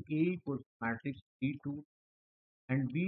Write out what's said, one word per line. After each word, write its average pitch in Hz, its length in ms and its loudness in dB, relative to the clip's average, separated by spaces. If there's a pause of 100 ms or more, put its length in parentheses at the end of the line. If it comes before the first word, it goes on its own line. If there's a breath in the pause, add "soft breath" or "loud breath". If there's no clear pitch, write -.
(100)
A 156 200 4
equals 147 340 -4 (160)
matrix 117 400 -2 (180)
three 139 260 0
two 143 200 -4 (840)
and 131 240 2
B 165 160 2